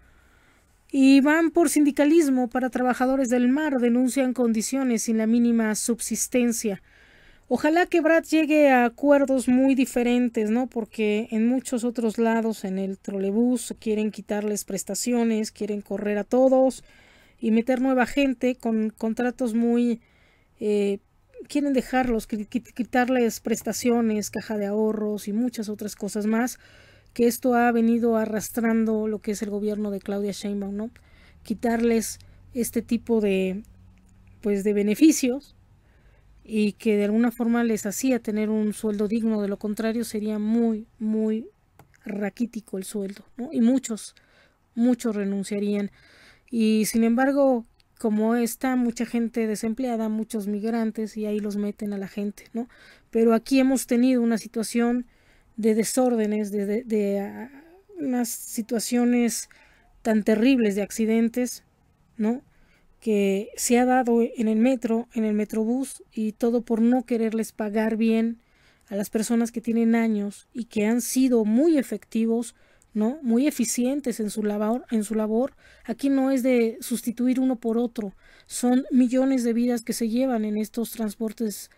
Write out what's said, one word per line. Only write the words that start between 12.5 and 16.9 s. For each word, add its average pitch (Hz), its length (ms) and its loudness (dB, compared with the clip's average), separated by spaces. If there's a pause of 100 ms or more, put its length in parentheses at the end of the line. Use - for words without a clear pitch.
en 190 120 -4
el 190 200 -6
trolebús, 214 840 -2
quieren 214 320 -2
quitarles 208 540 -6
prestaciones, 220 880 -2
quieren 208 260 -6
correr 208 380 -4
a 202 80 -4
todos 262 580 2 (560)